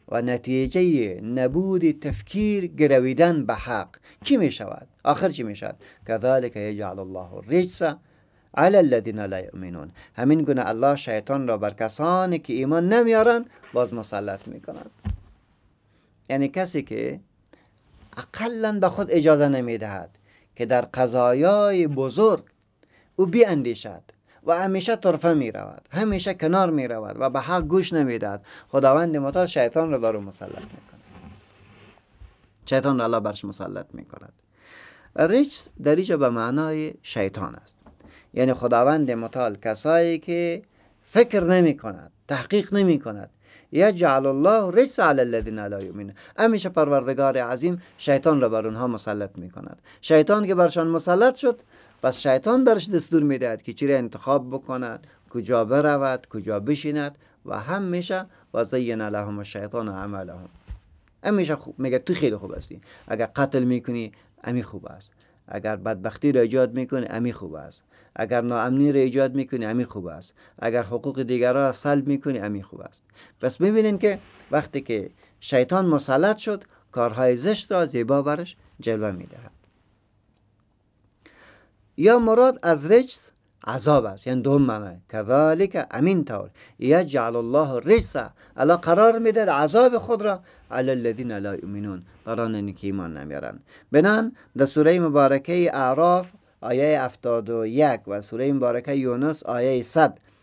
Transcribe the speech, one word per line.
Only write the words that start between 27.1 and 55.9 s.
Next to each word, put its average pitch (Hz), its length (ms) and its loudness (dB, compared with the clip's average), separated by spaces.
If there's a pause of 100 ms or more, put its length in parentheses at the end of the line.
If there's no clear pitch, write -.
و 135 100 0
به 135 100 -4
حق 170 220 -2
گوش 175 300 0
نمی‌دهد، 113 520 -2 (240)
خداوند 143 480 4
متعال 143 300 0
شیطان 160 440 0
را 139 80 0
بر 113 180 0
او 104 60 -8
مسلط 98 280 -14
می‌کند. - 500 -18 (1700)
شیطان 135 320 2
را 120 60 0
الله 113 160 0
برش 104 240 -8
مسلط 98 480 -10
می‌کند. - 400 -20 (840)
رجس 240 520 2 (140)
در 147 140 4
اینجا 185 200 0
به 139 140 2
معنای 151 720 -4
شیطان 98 520 -6
است، - 220 -20 (580)
یعنی 127 200 2
خداوند 127 560 2
متعال 113 460 -4
کسایی 160 640 0
که 170 440 -6 (400)
فکر 220 420 2
نمی‌کند، 143 640 2 (180)
تحقیق 196 460 -2
نمی‌کند، 139 560 0 (420)
یجعل 170 540 4
الله 180 540 2
رجس 269 200 2
علی 147 200 4
الذین 113 380 -2
لا 101 220 -8
یؤمنون. 98 340 -12 (240)
همیشه 214 300 2
پروردگار 135 720 0
عظیم 131 440 -2 (160)
شیطان 143 420 2
را 123 80 4
بر 110 180 -2
اونها 113 200 -4
مسلط 104 520 -6
می‌کند. - 440 -16 (180)
شیطان 202 460 4
که 190 80 0
برشان 170 340 2
مسلط 180 460 2
شد، 247 260 -2 (420)
پس 127 140 0
شیطان 214 480 2
برش 220 240 4
دستور 165 340 2
می‌دهد 127 400 -2
که 117 100 -12
چی 139 140 -4
را 139 100 2
انتخاب 127 540 -2
بکند، 127 560 -10 (240)
کجا 117 340 0
برود، 135 640 0